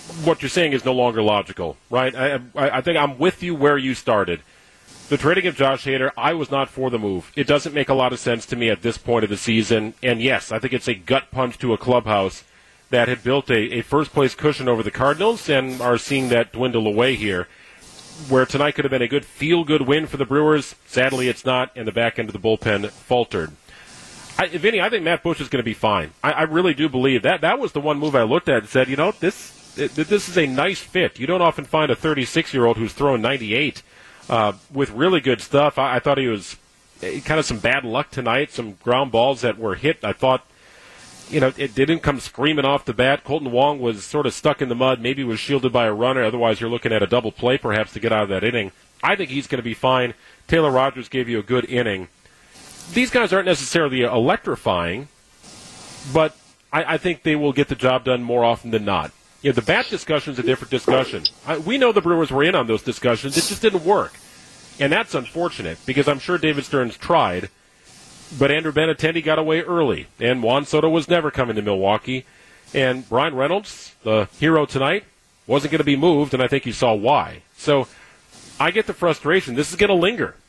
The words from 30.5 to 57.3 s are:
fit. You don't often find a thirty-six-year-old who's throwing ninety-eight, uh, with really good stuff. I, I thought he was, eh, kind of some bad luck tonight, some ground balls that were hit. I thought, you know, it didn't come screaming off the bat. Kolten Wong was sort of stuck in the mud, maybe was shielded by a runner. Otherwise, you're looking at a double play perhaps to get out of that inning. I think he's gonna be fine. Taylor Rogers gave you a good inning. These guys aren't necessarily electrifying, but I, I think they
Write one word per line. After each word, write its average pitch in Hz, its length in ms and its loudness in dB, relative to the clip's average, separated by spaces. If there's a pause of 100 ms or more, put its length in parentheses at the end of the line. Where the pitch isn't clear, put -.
fit. - 380 -2
You 120 80 -6
don't 175 160 0
often 160 220 2
find 156 260 0
a - 60 2
thirty-six-year-old 151 800 0
who's 110 160 -4
throwing 135 300 0
ninety-eight, 120 600 -2 (460)
uh, 110 240 2 (200)
with 139 180 -2
really 151 300 2
good 127 200 0
stuff. 143 380 2
I, 131 180 0
I - 20 0
thought 139 200 0
he 135 100 0
was, 104 280 -6 (460)
eh, 92 180 -8
kind 151 200 0
of 143 60 -4
some 117 120 -4
bad 123 260 0
luck 123 260 -4
tonight, 131 420 -2
some 107 300 -10
ground 127 300 2
balls 131 300 2
that 110 160 0
were 110 160 -4
hit. 143 300 -2
I 101 80 -2
thought, 131 340 0 (840)
you 156 100 -2
know, 135 180 2
it 135 180 -6
didn't 151 260 2
come 143 180 0
screaming 143 460 -2
off 139 200 0
the 120 80 -4
bat. 131 320 2
Kolten 139 260 -4
Wong 143 280 2
was 113 260 -4
sort 147 220 -2
of 117 80 -2
stuck - 260 0
in 139 80 -2
the 123 60 -2
mud, 127 260 2
maybe 131 220 -4
was 113 160 -2
shielded 131 340 0
by 120 140 2
a 107 60 0
runner. 123 320 0
Otherwise, 113 360 0
you're 113 100 -4
looking 120 220 -2
at 104 120 2
a - 20 4
double 117 240 0
play 123 260 0
perhaps 110 360 -2
to 110 80 -14
get 113 100 -2
out 107 140 2
of 101 60 -2
that 95 120 -2
inning. 107 300 -2 (300)
I 175 120 2
think 180 160 -4
he's 135 160 -6
gonna 123 160 -4
be 113 120 -6
fine. 127 400 0 (340)
Taylor 160 220 4
Rogers 131 380 0
gave 123 200 -2
you 117 100 -2
a 104 40 -2
good 120 240 0
inning. 107 420 -2 (840)
These 240 180 0
guys 233 220 2
aren't 185 140 2
necessarily 139 560 0
electrifying, 117 1040 0 (1040)
but 156 240 2 (360)
I, 156 220 0
I 156 40 -2
think 170 240 -4
they 151 140 2